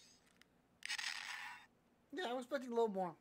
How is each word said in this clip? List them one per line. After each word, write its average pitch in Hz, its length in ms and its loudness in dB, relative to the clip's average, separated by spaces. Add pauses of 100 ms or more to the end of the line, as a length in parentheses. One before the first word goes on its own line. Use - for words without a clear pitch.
(2000)
Yeah, 359 160 -2
I 240 40 0
was 254 100 0
expecting 247 300 -2
a - 20 -2
little 233 140 8
more. 190 320 2